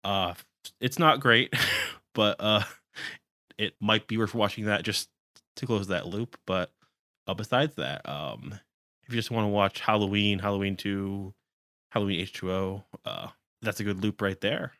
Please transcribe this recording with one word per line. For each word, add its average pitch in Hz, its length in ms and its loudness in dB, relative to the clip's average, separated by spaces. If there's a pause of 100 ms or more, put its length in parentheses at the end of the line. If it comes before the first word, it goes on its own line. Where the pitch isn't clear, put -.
Uh, 95 320 0 (440)
it's 127 200 -2
not 143 220 6
great, 120 300 6 (320)
<laughs> - 300 -12
but, 104 260 4
uh, 107 240 2 (960)
it 104 240 -2
might 107 240 2
be 110 100 -4
worth 110 200 0
watching 107 300 0
that 104 180 2
just - 260 -2 (460)
to - 100 -6
close 101 220 0
that 92 180 0
loop. 101 400 -6
But, 92 260 -2 (540)
uh, 95 80 -2
besides 123 420 0
that, 67 320 -6
um, 73 520 -8 (440)
if - 60 -20
you 117 80 -2
just 113 140 -4
wanna 107 180 0
watch 101 300 2
Halloween, 104 580 4
Halloween 98 400 0
two, 98 560 -4 (560)
Halloween 98 300 0
H 92 140 -6
two 92 180 -6
O, 95 320 -4 (220)
uh, - 240 -8 (340)
that's 107 160 -4
a 104 40 -6
good 98 200 -2
loop 107 180 -2
right 98 180 0
there. 123 400 -2